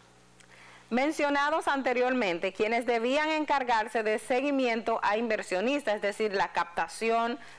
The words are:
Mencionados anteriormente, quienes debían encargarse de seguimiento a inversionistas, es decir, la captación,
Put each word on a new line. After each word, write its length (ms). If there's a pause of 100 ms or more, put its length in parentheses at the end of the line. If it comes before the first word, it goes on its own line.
(880)
Mencionados 800
anteriormente, 840
quienes 320
debían 440
encargarse 720
de 160
seguimiento 840
a 160
inversionistas, 800
es 60
decir, 340
la 180
captación, 840 (200)